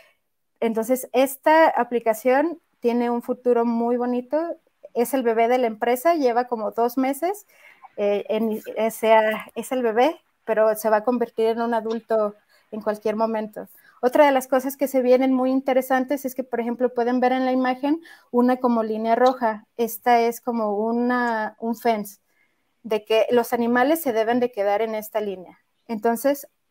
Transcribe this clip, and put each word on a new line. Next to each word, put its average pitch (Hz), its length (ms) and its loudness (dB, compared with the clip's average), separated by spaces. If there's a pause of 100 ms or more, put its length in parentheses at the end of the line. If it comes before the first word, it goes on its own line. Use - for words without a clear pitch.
(600)
Entonces, 226 520 -2
esta 302 560 4
aplicación 247 920 0 (180)
tiene 240 320 0
un 240 120 -2
futuro 240 420 0
muy 233 320 0
bonito. 247 600 -4 (360)
Es 233 200 -2
el 269 120 0
bebé 233 240 2
de 254 100 2
la 247 80 0
empresa, 240 480 0
lleva 247 300 0
como 220 260 -6
dos 240 280 -2
meses, 277 500 -4 (480)
eh, 202 320 -2
en, 220 320 -2 (180)
o 220 140 -2
sea, 220 640 2
es 226 160 -8
el 254 100 -2
bebé, 240 380 2 (240)
pero 220 320 2
se 220 120 -2
va 214 100 4
a 214 60 -8
convertir 233 420 -2
en 226 160 -2
un 233 120 -2
adulto 220 640 -2 (340)
en 220 100 -12
cualquier 208 360 -4
momento. 214 500 -6 (360)
Otra 285 240 6
de 277 40 4
las 262 160 0
cosas 269 300 -2
que 285 100 -2
se 262 160 0
vienen 254 300 4
muy 254 180 0
interesantes 262 720 0
es 254 120 -8
que, 254 80 -6
por - 160 -6
ejemplo, 240 340 -2
pueden 247 240 0
ver 247 140 2
en 262 120 0
la 254 60 0
imagen 254 520 -2 (280)
una 247 280 2
como 240 260 2
línea 220 320 0
roja. 240 500 2 (100)
Esta 233 440 2
es 233 200 -2
como 220 360 -2
una, 233 840 -2
un 226 160 -4
fence, 214 460 -4 (640)
de 214 200 -4
que 220 260 2
los 233 220 2
animales 247 480 2
se 262 120 -4
deben 226 260 0
de 247 140 -2
quedar 202 280 0
en 220 140 -4
esta 214 260 -6
línea. 185 380 -10 (300)
Entonces, 233 580 -2 (240)